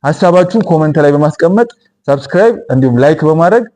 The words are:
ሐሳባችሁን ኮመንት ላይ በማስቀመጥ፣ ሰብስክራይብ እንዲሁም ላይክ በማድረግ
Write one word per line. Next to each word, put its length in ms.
ሐሳባችሁን 600
ኮመንት 320
ላይ 140
በማስቀመጥ፣ 580
ሰብስክራይብ 480
እንዲሁም 300
ላይክ 260
በማድረግ 400